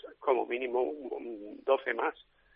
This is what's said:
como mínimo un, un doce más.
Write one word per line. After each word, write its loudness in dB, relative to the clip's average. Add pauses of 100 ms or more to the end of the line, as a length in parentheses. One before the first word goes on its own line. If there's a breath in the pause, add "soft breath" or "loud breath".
(180)
como 4
mínimo 0
un, -2
un -8
doce 4
más. -2 (400)